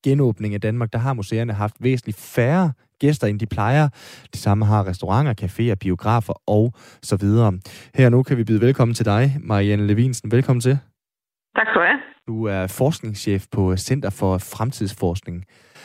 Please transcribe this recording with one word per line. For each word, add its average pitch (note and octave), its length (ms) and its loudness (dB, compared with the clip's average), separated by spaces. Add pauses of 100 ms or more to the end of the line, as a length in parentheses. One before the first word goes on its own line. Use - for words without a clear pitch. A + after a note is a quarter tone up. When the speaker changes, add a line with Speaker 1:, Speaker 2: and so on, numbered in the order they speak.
Speaker 1:
genåbning A#2+ 500 2
af G2+ 60 -4
Danmark, A2+ 320 -2
der A#2 60 -2
har B2+ 160 -2
museerne A2+ 380 -4
haft G#2 280 -4
væsentligt B2 560 -4
færre D3 360 2 (280)
gæster, D3 260 2
end G#2 140 -2
de A2 60 -4
plejer. C3+ 420 2 (440)
Det - 80 -12
samme G#2 240 2
har G#2 240 2
restauranter, G#2 540 0
caféer, G#2+ 320 -2
biografer G#2+ 580 -2 (140)
og A2 260 4 (300)
så - 140 -2
videre. G#2 360 4 (420)
Her B2+ 140 6
nu B2 140 4
kan C3 140 0
vi A2+ 80 0
byde G#2+ 160 2
velkommen A#2+ 340 2
til A2+ 120 -2
dig, A#2 240 2 (140)
Marianne G#2 420 0
Levinsen. A2+ 460 0
Velkommen B2 280 2
til. B2+ 180 2 (760)
Speaker 2:
Tak A3 100 2
skal - 140 0
du F3 60 2
have. C4+ 140 0 (280)
Speaker 1:
Du A2+ 160 -4
er F#2+ 220 -2 (120)
forskningschef G#2+ 640 -2 (100)
på F#2 240 2
Center G2+ 340 -4
for F#2 280 -2
Fremtidsforskning. F#2+ 1040 -6 (400)